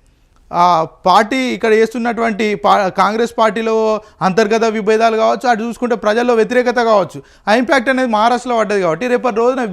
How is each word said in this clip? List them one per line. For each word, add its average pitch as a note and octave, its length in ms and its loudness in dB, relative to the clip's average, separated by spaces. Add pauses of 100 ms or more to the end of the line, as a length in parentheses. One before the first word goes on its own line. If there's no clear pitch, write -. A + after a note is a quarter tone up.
(520)
ఆ F3 120 2 (420)
పార్టీ G#3+ 320 4 (160)
ఇక్కడ A3 260 0
చేస్తున్నటువంటి A3+ 640 -2 (180)
పా-, G3 240 2 (100)
కాంగ్రెస్ A3 400 0
పార్టీలో A3 380 0 (500)
అంతర్గత G#3+ 380 2 (120)
విభేదాలు A3 460 0
కావచ్చు, A3+ 300 0
అటు G#3+ 140 -2
చూసుకుంటే A#3 380 -4
ప్రజల్లో A#3 360 0
వ్యతిరేకత A#3+ 400 0 (100)
కావచ్చు, F3+ 280 0 (300)
ఆ G#3 120 2
ఇంపాక్ట్ C4+ 320 0
అనేది B3+ 240 -2
మహారాష్ట్రలో A#3+ 440 0
పడ్డది G3+ 240 0
కాబట్టి E3+ 280 -2
రేపటి A#3 300 -2
రోజున C4 300 0